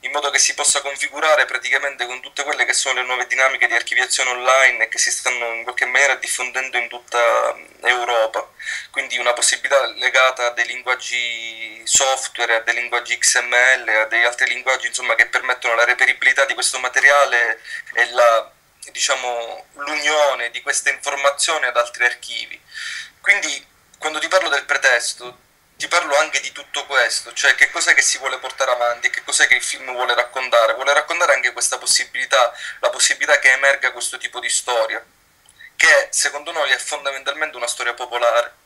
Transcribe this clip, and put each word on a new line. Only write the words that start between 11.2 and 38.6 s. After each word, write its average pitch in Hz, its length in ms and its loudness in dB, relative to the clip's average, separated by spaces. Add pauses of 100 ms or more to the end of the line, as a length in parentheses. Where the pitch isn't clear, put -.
software, 131 720 0
a 113 40 2
dei 117 140 -2
linguaggi 120 420 -2
X - 260 2
M 123 120 -2
L, 123 340 4
a 110 180 2
degli 117 180 2
altri 123 240 2
linguaggi, 127 400 -2
insomma, 120 260 -2
che 117 120 4
permettono 123 500 0
la 117 80 4
reperibilità 127 640 2
di 123 80 -6
questo 131 260 -4
materiale 131 800 4 (340)
e 117 160 0
la, 117 400 4 (400)
diciamo, 120 840 -4
l'unione 147 760 0
di - 120 -12
queste 139 280 -2
informazioni 139 760 -2
ad 120 100 -2
altri 120 280 -2
archivi. - 560 -6 (600)
Quindi 160 480 -2 (300)
quando 151 200 -6
ti 147 80 -4
parlo - 220 0
del 139 160 0
pretesto, 123 720 0 (440)
ti 147 60 -8
parlo 156 280 0
anche 147 220 2
di - 140 -6
tutto 143 340 -10
questo, 139 460 0
cioè 135 240 2
che 139 120 4
cos'è 170 240 0
che 135 100 4
si - 160 0
vuole 131 200 -4
portare 131 320 -4
avanti 120 380 0
e - 20 0
che - 140 -8
cos'è 139 240 2
che 127 80 4
il 123 80 -2
film 131 260 -8
vuole 123 240 0
raccontare. 117 600 2
Vuole 131 180 0
raccontare 151 420 2
anche 123 160 0
questa 120 260 -4
possibilità, 123 760 0 (240)
la - 100 0
possibilità 143 520 2
che 131 100 6
emerga 135 400 2
questo 120 260 -8
tipo 123 220 -10
di 117 100 -6
storia, 113 560 -2 (720)
che - 360 4
secondo 147 420 -4
noi 143 180 -2
è 123 80 2
fondamentalmente 139 800 -6
una 120 100 -6
storia 120 280 -4
popolare 120 600 0 (120)